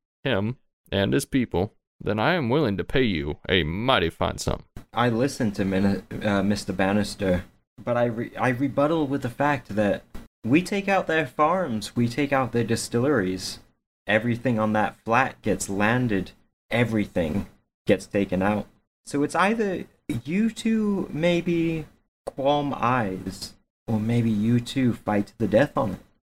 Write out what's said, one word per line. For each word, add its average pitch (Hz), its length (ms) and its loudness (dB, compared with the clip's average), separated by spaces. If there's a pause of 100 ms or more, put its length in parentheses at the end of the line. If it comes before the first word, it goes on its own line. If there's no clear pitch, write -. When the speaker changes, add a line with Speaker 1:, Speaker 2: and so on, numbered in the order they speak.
(240)
Speaker 1:
him 113 340 -2 (340)
and 98 220 2
his 139 120 0
people, 107 480 -2 (260)
then 104 200 -2
I 131 140 2
am 147 160 0
willing 123 280 2
to 85 60 -4
pay 135 200 0
you 76 340 -2 (100)
a 92 160 4
mighty 95 460 0
fine - 280 -4
sum." - 260 -4 (300)
Speaker 2:
I 120 160 2
listen 120 440 0
to 104 120 -2
Min-, 95 380 0 (200)
uh, 101 200 2
Mister 101 300 -2
Bannister, 95 720 0 (380)
but 120 140 -2
I 120 80 2
re-, 120 320 -6
I 117 120 0
rebuttal 143 580 0
with 139 140 -4
the - 80 -4
fact 143 460 -2
that 104 280 0 (400)
we 135 180 4
take 196 260 -4
out 190 200 0
their 160 200 2
farms, 151 680 -2
we 120 120 2
take 139 240 -2
out 131 200 0
their 117 120 0
distilleries. 113 960 -2 (480)
Everything 117 500 0
on 107 160 2
that 107 300 0
flat 120 380 0
gets 95 280 -2
landed. 104 640 0 (400)
Everything 98 760 0 (380)
gets 98 220 2
taken 98 340 0
out. 104 240 0 (400)
So 143 180 -2
it's 147 120 -4
either 196 500 0 (380)
you 202 260 0
two 214 640 -2
maybe 165 760 0 (400)
qualm 143 520 0
eyes, 101 760 -2 (340)
or 110 120 0
maybe 117 300 2
you 113 300 2
two 120 340 0
fight 101 340 -2
to - 100 -20
the 113 100 0
death 113 300 4
on 120 160 0
it. 90 60 -8 (280)